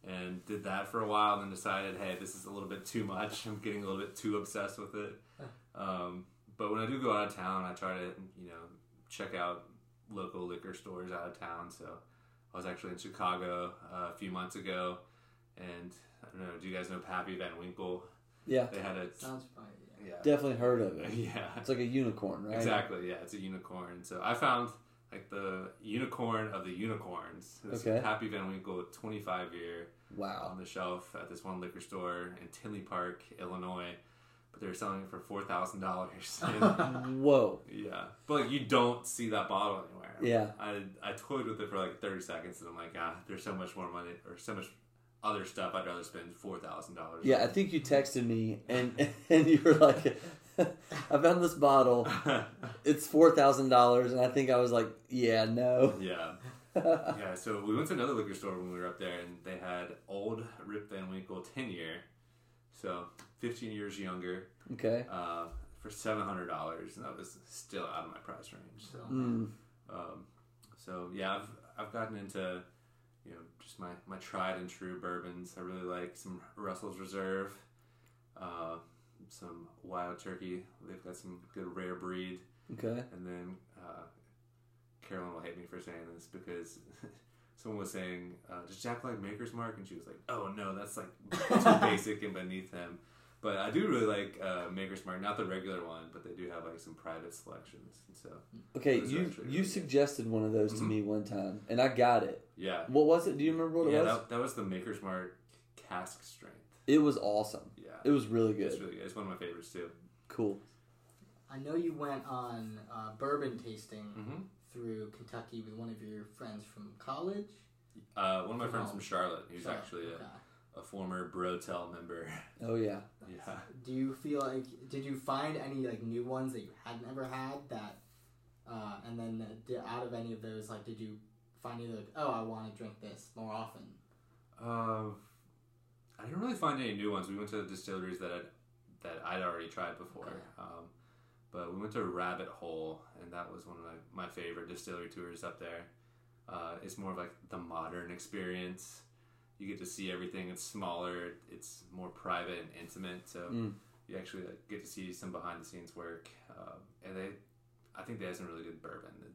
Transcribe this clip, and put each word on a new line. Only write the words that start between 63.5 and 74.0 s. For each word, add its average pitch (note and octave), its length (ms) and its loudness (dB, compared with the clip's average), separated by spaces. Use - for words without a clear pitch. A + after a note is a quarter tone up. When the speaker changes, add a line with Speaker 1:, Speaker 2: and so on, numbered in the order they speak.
Speaker 1:
years G2+ 260 -6
younger, F#2 500 -4
Speaker 3:
Okay. A#2 360 2
Speaker 1:
uh, E2+ 340 -4
for A2 120 -14
seven A2 340 -2
hundred F#2 240 -4
dollars, D#2+ 480 -6
and - 100 -12
that - 100 -10
was - 300 -14
still - 380 -8
out E2 200 -6
of E2 60 -14
my D#2+ 80 -14
price - 340 -14
range. - 300 -18
So, - 60 -14
Speaker 3:
Mm. A#2+ 380 0
Speaker 1:
um, F2+ 380 -12
so F2+ 380 -10
yeah, F#2+ 220 0
I've, G2+ 120 -8
I've A2 140 -8
gotten A2 260 -4
into, F#2 420 -4
you - 80 -16
know, - 60 -16
just - 180 -20
my, F2+ 120 -8